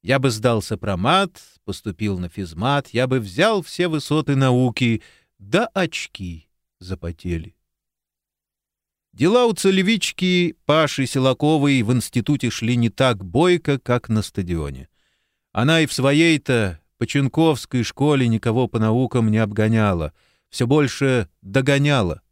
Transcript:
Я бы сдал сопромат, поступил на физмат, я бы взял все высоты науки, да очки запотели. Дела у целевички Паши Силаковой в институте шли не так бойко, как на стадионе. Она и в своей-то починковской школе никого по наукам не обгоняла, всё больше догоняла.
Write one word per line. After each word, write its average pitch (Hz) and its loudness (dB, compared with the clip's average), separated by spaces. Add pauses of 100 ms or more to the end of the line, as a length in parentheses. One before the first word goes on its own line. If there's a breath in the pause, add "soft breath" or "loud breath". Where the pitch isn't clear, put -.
Я 131 0
бы 131 4
сдал 110 0
сопромат, 113 -2 (280)
поступил 101 -6
на 90 -8
физмат, 101 -4
я 123 0
бы 127 0
взял 165 0
все 175 -4
высоты 151 -2
науки, 127 2 (360 soft breath)
да 131 0
очки - -8 (300)
запотели. 85 -8 (1600)
Дела 226 4
у 226 2
целевички 185 0
Паши 147 0
Силаковой 139 2
в 107 0
институте 123 -2
шли 117 -2
не 117 2
так 120 0
бойко, 139 0
как - -4
на 107 0
стадионе. 76 -8 (640)
Она 156 2
и 151 2
в - -8
своей-то 135 2 (160)
починковской 139 0
школе 139 0
никого 117 0
по 113 -4
наукам 113 2
не 107 2
обгоняла, 107 0 (340)
всё - -4
больше 131 0 (140)
догоняла. 135 0